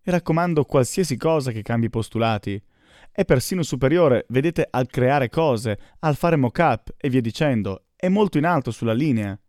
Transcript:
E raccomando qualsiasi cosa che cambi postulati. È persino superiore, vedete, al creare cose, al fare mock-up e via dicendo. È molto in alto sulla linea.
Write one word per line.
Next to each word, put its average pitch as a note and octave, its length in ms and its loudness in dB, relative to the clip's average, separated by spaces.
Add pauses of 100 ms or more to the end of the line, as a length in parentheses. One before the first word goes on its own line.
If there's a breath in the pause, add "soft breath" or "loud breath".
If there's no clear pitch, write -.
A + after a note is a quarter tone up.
E F#3 100 -4
raccomando E3+ 520 0
qualsiasi C#3 540 0
cosa D3+ 340 -2
che A2 120 -8
cambi A#2 260 0
postulati. A2 720 -2 (500 soft breath)
È G3 140 0
persino E3 380 2
superiore, C3+ 680 2
vedete, D3 400 0
al B2+ 180 -2
creare B2+ 420 0
cose, A#2+ 480 0 (220 soft breath)
al D3+ 160 0
fare E3+ 200 2
mock-up C3 600 0
e - 140 -6
via B2+ 120 2
dicendo. A2+ 760 -2
È - 120 -4
molto G3+ 300 2
in D#3 80 2
alto D#3+ 260 0
sulla A2+ 220 -4
linea. A2 440 -2 (120)